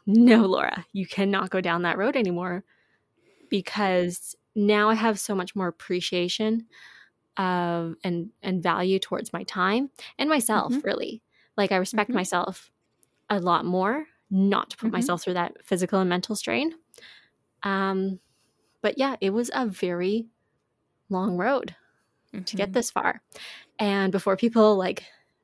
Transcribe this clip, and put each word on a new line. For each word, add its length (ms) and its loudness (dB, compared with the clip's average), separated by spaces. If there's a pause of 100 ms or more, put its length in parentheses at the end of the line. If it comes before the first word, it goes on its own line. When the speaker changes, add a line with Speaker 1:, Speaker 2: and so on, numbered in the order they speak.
Speaker 1:
no, 400 8
Laura, 480 0
you 120 -6
cannot 460 -2
go 100 0
down 220 0
that 140 0
road 180 0
anymore," 480 -2 (840)
because 840 -2 (200)
now 340 4
I 60 4
have 240 0
so 160 -4
much 200 -6
more 120 -2
appreciation 1000 -2 (720)
of, 640 -2
and, 280 -4 (100)
and 220 -2
value 360 2
towards 320 -6
my 120 -8
time 480 0 (260)
and 120 -2
myself, 440 2
Speaker 2:
Mm-hmm. 140 -2
Speaker 1:
really. 340 -6 (340)
Like, 160 0
I 60 2
respect 320 -2
Speaker 2:
Mm-hmm. 80 0
Speaker 1:
myself 540 -4 (580)
a 100 0
lot 260 2
more, 400 0 (260)
not 400 2
to 60 -16
put 100 -4
Speaker 2:
Mm-hmm. 80 0
Speaker 1:
myself 280 -2
through 120 -4
that 280 -6
physical 360 0
and 100 2
mental 260 -2
strain. 380 -2 (880)
Um, 560 -2 (600)
but 160 0
yeah, 240 0
it 100 0
was 220 -2
a 140 -2
very 600 -2 (840)
long 280 -2
road 380 -2 (680)
to 100 -8
get 140 -2
Speaker 2:
Mm-hmm. 40 -6
Speaker 1:
this 180 -2
far. 300 -2 (580)
And 320 0
before 260 0
people, 380 4
like, 280 -2 (400)